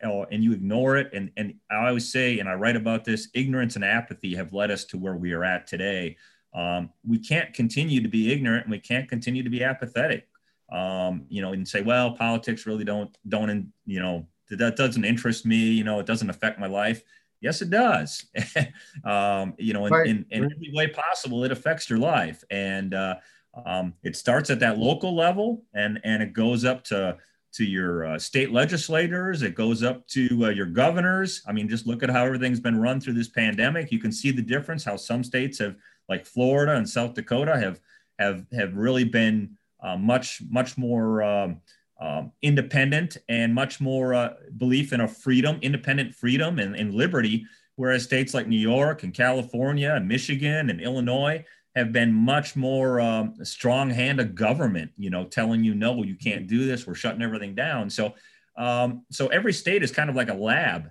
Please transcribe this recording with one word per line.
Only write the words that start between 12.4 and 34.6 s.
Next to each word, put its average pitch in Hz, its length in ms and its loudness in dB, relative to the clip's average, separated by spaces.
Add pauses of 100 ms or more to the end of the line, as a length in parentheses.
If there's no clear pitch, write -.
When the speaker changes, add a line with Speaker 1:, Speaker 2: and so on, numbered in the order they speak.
Speaker 1:
really 107 200 -4
don't, 104 300 -4 (120)
don't, 107 220 0
in-, 104 240 -4 (120)
you 95 140 -4
know, 87 280 -4 (200)
th-, 101 120 -6
that 117 180 2
doesn't 123 260 2
interest 117 420 0
me. 113 120 4
You 113 260 4
know, 107 160 0
it 95 60 -4
doesn't 110 240 0
affect 107 280 -2
my 98 100 -4
life." 104 360 -2 (380)
Yes, 151 200 -4
it 175 80 -4
does. 196 560 2 (300)
<laughs> 147 100 2 (400)
Um, 101 520 0
you 110 160 -2
know, 104 120 0
in, 104 80 0
Speaker 2:
Right. 160 140 6
Speaker 1:
in, 107 220 0
in 110 140 -2
Speaker 2:
Right. 143 120 0
Speaker 1:
every 151 180 -12
way 156 140 0
possible, 151 560 -4
it 131 80 -2
affects 156 380 -4
your 113 100 2
life. 117 500 0
And, 98 440 -4
uh, 95 220 -2 (500)
um, 90 280 -4 (100)
it - 120 -6
starts 143 340 2
at 127 120 0
that 110 160 4
local 151 380 0
level 196 480 2 (100)
and, 104 300 -2
and 110 200 0
it 101 100 -6
goes 113 320 2
up 127 200 0
to, 95 320 -2 (360)
to 110 120 -2
your, 90 400 0
uh, 78 140 -4
state 131 320 -2
legislators. 165 880 0
It 95 140 -2
goes 113 280 0
up 123 260 -2
to, 123 360 2
uh, 107 40 4
your 98 180 0
governors. 180 800 2
I 104 40 -6
mean, 107 160 0
just 113 200 -4
look 117 160 -2
at 127 60 2
how 123 160 4
everything's 127 360 0
been 113 180 2
run 127 220 2
through 127 120 -4
this 117 160 0
pandemic. 120 600 0
You 113 80 2
can 110 120 -2
see 139 200 0
the 127 100 0
difference, 147 420 -2